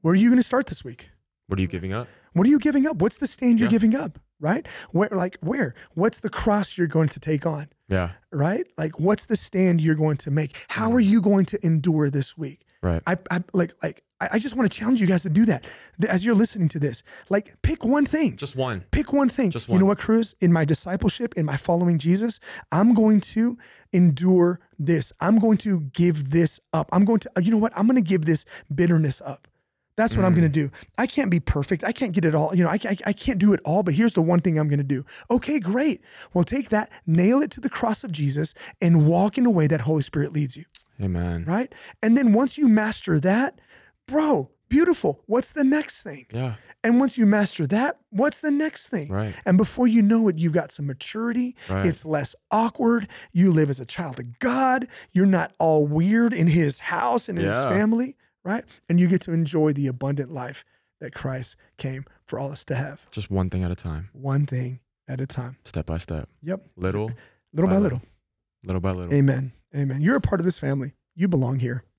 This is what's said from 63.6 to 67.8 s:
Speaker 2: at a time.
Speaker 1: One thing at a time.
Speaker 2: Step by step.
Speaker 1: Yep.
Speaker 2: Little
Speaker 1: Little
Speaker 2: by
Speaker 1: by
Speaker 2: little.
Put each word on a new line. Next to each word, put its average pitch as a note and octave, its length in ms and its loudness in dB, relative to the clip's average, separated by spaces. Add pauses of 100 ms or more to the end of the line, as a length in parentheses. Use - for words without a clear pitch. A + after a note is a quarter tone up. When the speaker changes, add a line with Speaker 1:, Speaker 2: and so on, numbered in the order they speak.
Speaker 2:
at F2 80 -4
a F2 40 -6
time. E2 380 -10
Speaker 1:
One C#3 320 -2
thing B2+ 340 -8 (280)
at C3 120 -10
a C3+ 60 -6
time. C3 400 -12
Speaker 2:
Step - 220 -10
by D#2+ 100 -6
step. D#2+ 320 -10 (140)
Speaker 1:
Yep. F#3+ 200 -8 (140)
Speaker 2:
Little G2+ 340 -4 (420)
Speaker 1:
Little E3+ 160 0
Speaker 2:
by F#3+ 80 2
Speaker 1:
by - 20 4
Speaker 2:
little. D3+ 180 0